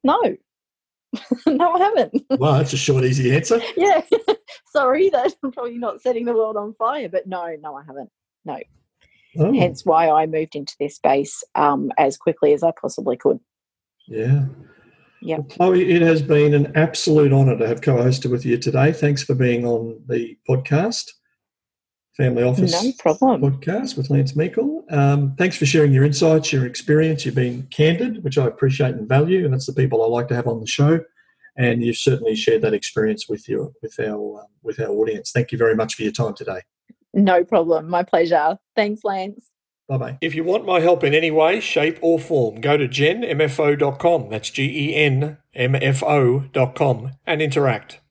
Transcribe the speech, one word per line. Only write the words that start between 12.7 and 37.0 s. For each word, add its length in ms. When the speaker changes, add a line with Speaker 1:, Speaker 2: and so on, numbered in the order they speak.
Speaker 1:
possibly 360
could. 220
Speaker 2:
Yeah. 380
Speaker 1:
Yep. 160
Speaker 2:
Well, 100
Chloe, 200
it 120
has 200
been 320
an 220
absolute 560
honour 260
to 100
have 140
co-hosted 480
with 160
you 120
today. 340
Thanks 300
for 120
being 320
on 420
the 280
podcast, 640
Family 260
Office 300
Speaker 1:
No 160
problem. 420
Speaker 2:
podcast 560
with 140
Lance 220
Meikle. 580
Um, 460
thanks 200
for 100
sharing 260
your 120
insights, 480
your 140
experience. 580
You've 100
been 360
candid, 540
which 120
I 100
appreciate 480
and 140
value, 360
and 100
that's 120
the 60
people 300
I 60
like 200
to 60
have 140
on 120
the 60
show. 340
And 280
you've 140
certainly 360
shared 280
that 120
experience 540
with 200
your, 240
with 180
our, 400
uh, 40
with 180
our 80
audience. 440
Thank 200
you 60
very 180
much 180
for 80
your 100
time 220
today. 260